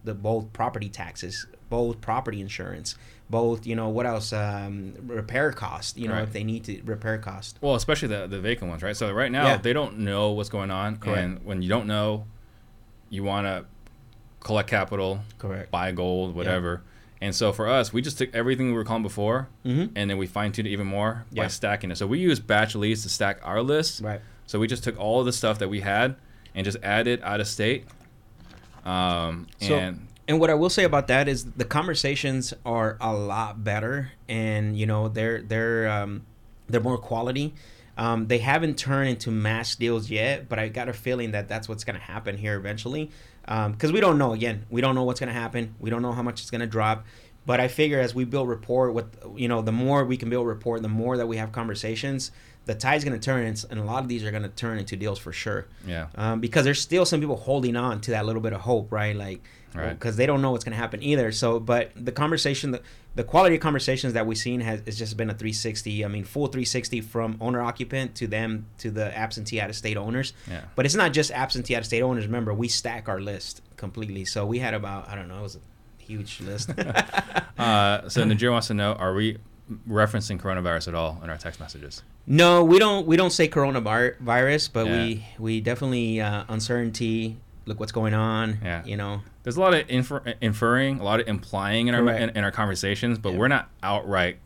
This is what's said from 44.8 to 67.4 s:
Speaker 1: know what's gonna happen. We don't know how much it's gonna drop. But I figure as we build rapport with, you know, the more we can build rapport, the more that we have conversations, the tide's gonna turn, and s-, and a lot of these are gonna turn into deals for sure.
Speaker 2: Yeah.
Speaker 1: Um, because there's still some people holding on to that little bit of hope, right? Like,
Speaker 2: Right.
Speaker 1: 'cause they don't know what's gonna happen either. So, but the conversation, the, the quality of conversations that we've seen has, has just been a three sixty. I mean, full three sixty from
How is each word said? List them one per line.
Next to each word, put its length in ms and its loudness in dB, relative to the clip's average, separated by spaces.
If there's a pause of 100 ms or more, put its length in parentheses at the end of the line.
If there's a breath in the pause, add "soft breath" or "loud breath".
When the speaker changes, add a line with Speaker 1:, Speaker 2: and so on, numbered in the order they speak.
Speaker 1:
know 80 2
what's 160 0
gonna 140 -4
happen. 460 -4
We 100 -4
don't 120 0
know 120 0
how 100 -2
much 180 -4
it's 80 -12
gonna 180 -4
drop. 380 0 (400 loud breath)
But 140 4
I 80 4
figure 320 2
as 160 0
we 80 0
build 240 0
rapport 440 2
with, 140 -2 (300)
you 140 -2
know, 120 2
the 120 0
more 320 4
we 100 0
can 140 -6
build 180 0
rapport, 320 -2
the 80 -4
more 300 0
that 100 0
we 80 -2
have 160 -4
conversations, 800 -4 (340 loud breath)
the 80 -4
tide's 300 2
gonna 160 -2
turn, 260 0
and 120 -2
s-, 120 -10
and 80 -8
a 60 -2
lot 180 -2
of 60 -4
these 160 -4
are 80 -4
gonna 160 -4
turn 320 -6
into 160 -6
deals 240 -4
for 140 -12
sure. 340 -4 (180 loud breath)
Speaker 2:
Yeah. 300 -6
Speaker 1:
Um, 240 0
because 240 2
there's 160 4
still 260 4
some 140 2
people 160 0
holding 400 0
on 260 0
to 100 -2
that 140 0
little 160 -2
bit 120 -2
of 80 -6
hope, 320 0
right? 220 0
Like, 260 -8 (340 loud breath)
Speaker 2:
Right. 240 -4
Speaker 1:
'cause 180 -2
they 100 6
don't 160 4
know 80 4
what's 120 0
gonna 140 -6
happen 240 -4
either. 300 4
So, 280 2
but 360 2
the 160 -6
conversation, 600 0
the, 100 -4 (340 loud breath)
the 80 -2
quality 320 8
of 60 0
conversations 520 2
that 140 2
we've 100 -2
seen 240 -2
has, 240 -2
has 140 -6
just 180 -4
been 140 0
a 20 -4
three 180 -4
sixty. 540 -4
I 20 -2
mean, 180 -4
full 200 -2
three 180 -2
sixty 380 -2
from 400 -4